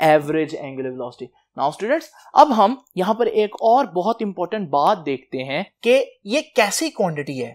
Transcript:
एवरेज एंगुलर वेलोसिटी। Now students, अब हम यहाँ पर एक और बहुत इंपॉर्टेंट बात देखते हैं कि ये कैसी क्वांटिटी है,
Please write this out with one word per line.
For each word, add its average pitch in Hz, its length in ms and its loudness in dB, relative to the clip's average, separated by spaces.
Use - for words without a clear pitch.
एवरेज 151 540 2
एंगुलर 135 340 -8
वेलोसिटी। 123 400 -12
Now 135 140 0
students, 262 340 -2
अब 294 160 8
हम 220 260 2
यहाँ 185 160 0
पर 226 140 0
एक 214 340 -2
और 240 300 4
बहुत 190 300 -2
इंपॉर्टेंट 190 480 -6
बात 151 300 2
देखते 143 400 -8
हैं 139 240 -6
कि 240 120 4
ये 247 160 -2
कैसी 233 360 0
क्वांटिटी 151 460 -4
है, 120 180 -6